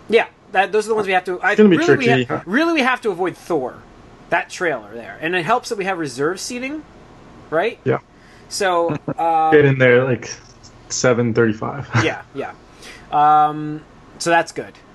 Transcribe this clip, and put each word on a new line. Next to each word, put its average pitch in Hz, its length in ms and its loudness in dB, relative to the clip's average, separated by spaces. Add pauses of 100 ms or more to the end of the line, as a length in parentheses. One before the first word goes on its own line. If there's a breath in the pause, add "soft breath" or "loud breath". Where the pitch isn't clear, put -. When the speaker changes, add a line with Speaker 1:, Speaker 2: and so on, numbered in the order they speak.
Speaker 1:
yeah, 214 180 2 (260)
that, 190 200 0
those 208 140 0
are - 40 -4
the 226 40 0
ones 214 120 -2
we 196 80 -2
have 185 100 0
to. 180 160 -6
I 185 120 0
Speaker 2:
It's 208 60 -2
gonna 214 120 8
be 160 80 6
Speaker 1:
really, 143 180 4
we - 100 -2
Speaker 2:
tricky. 131 180 2
Speaker 1:
ha-, 147 200 -6
really, 302 300 0
we 302 60 2
have 247 220 0
to 220 80 -2
avoid 170 260 -4
Thor, 127 400 -4 (540)
that - 200 -2
trailer 120 420 -4
there, 107 280 -14
and 160 140 -4
it 175 100 -2
helps 233 260 -2
that 220 80 -6
we 185 60 -6
have 190 140 -4
reserve 147 420 -4
seating, 262 420 -10 (680)
right? 180 360 -2
Speaker 2:
Yeah. - 140 0 (500 soft breath)
Speaker 1:
So, 170 480 0 (100)
Speaker 2:
<laughs> 143 120 -6
Speaker 1:
uh, 160 340 2
Speaker 2:
Get 151 120 6
in 135 140 2
there 127 240 6
at, 131 60 -2
like, 120 220 -4 (580)
seven 120 440 0
thirty-five. 117 640 -2
<laughs> 117 80 2
Speaker 1:
Yeah, - 160 -4 (140)
yeah. 131 180 -10 (580 loud breath)
Um, 151 680 2 (380)
so - 120 -6
that's 165 220 2
good. 104 220 -12 (200)